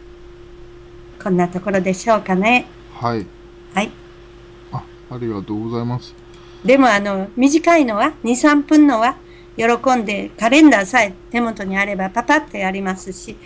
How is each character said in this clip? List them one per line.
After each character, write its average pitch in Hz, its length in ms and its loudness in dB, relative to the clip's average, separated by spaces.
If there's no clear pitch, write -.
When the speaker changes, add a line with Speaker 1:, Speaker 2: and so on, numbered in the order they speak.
Speaker 1:
こ 208 80 -6
ん 180 60 2
な 175 120 2
と 180 120 -8
こ 208 100 -6
ろ 190 100 0
で 185 140 -2
し 226 160 -2
ょ 214 80 2
う - 20 -4
か 190 140 -4
ね。 226 320 0
Speaker 2:
は 117 220 -4
い。 98 100 -6
Speaker 1:
は 190 80 -2
い。 214 80 -8
Speaker 2:
あ、 135 100 -10
あ 123 80 -12
り 117 100 -6
が 101 140 -6
と 104 120 -8
う 110 140 -6
ご 117 80 -6
ざ 117 60 -4
い 120 40 -6
ま 123 140 -6
す。 - 140 -18
Speaker 1:
で 247 120 4
も、 269 120 4
あ 202 120 2
の、 196 360 -6
短 320 420 4
い 285 60 2
の 220 120 -2
は、 269 160 0
二、 240 140 0
三 294 260 2
分 302 240 6
の 233 140 2
は、 240 160 0
喜 233 380 0
ん 226 100 -2
で 196 340 -8
カ 226 100 0
レ 285 120 6
ン 302 100 10
ダ 208 100 6
ー 196 60 -2
さ 240 160 2
え 196 120 -2
手 240 100 -2
元 214 240 -6
に 190 120 -6
あ 196 80 0
れ 202 120 -4
ば 190 140 -4
パ 233 120 -4
パ 294 120 2
ッ 208 160 0
と 214 60 -12
や 190 140 -4
り 196 120 -6
ま 190 140 -4
す 185 160 -14
し、 - 340 -16